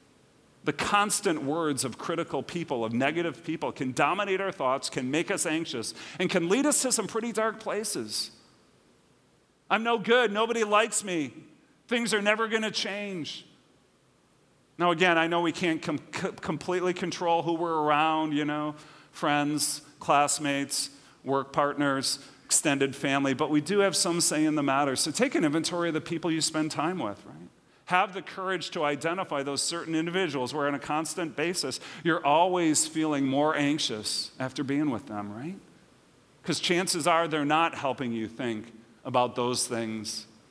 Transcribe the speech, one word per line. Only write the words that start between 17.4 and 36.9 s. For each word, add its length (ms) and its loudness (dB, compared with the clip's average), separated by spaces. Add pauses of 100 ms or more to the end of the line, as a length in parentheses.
who 120 0
we're 300 0
around, 500 4
you 120 0
know, 300 -4 (360)
friends, 720 0 (180)
classmates, 920 2 (320)
work 280 -2
partners, 680 0 (260)
extended 500 2
family, 380 2
but 160 0
we 120 4
do 180 0
have 160 4
some 260 2
say 240 2
in 100 2
the 80 2
matter. 320 2
So 140 0
take 240 0
an 100 2
inventory 460 0
of 60 -2
the 60 -2
people 300 -4
you 100 -2
spend 300 -2
time 280 -2
with, 260 -6
right? 100 -18 (500)
Have 280 0
the 80 -8
courage 500 -6
to 120 -4
identify 600 -2
those 180 -4
certain 320 -4
individuals 600 -2
where 140 0
on 60 0
a 60 -4
constant 560 -4
basis, 440 -2 (240)
you're 220 2
always 600 4
feeling 400 0
more 280 2
anxious 840 -2
after 240 -4
being 260 0
with 180 -4
them, 240 -8
right? 260 -10 (840)
'Cause 180 -2
chances 460 0